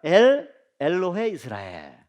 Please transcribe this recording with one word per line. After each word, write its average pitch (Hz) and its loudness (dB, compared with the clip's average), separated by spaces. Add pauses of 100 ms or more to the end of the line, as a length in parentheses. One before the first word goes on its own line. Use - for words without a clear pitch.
엘, 240 4 (300)
엘로헤 185 -2
이스라엘. 98 -12 (160)